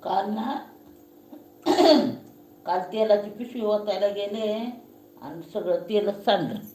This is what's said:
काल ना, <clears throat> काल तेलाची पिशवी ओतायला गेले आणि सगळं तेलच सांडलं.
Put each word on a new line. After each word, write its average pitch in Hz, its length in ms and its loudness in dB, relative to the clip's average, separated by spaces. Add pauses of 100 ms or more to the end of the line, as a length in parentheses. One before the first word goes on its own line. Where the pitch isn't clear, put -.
काल 196 260 -2
ना, 226 260 -4 (1080)
<clears throat> 320 400 8 (600)
काल 185 140 0
तेलाची 208 500 0
पिशवी 240 320 -10
ओतायला 208 460 0
गेले 214 680 -4 (480)
आणि 151 200 -14 (120)
सगळं 175 260 -2 (100)
तेलच 202 360 -2
सांडलं. 156 340 0 (160)